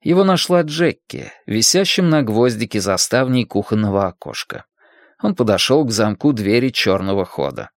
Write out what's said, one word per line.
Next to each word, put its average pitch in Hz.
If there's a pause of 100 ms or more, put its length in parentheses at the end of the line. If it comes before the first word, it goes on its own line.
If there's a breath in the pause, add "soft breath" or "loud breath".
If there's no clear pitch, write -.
Его 180
нашла 180
Джекки, 156 (140)
висящим 175
на 156
гвоздике 113
заставней 120
кухонного 101
окошка. - (560 soft breath)
Он 214
подошёл 127
к 117
замку 107
двери 117
чёрного 95
хода. 67 (100)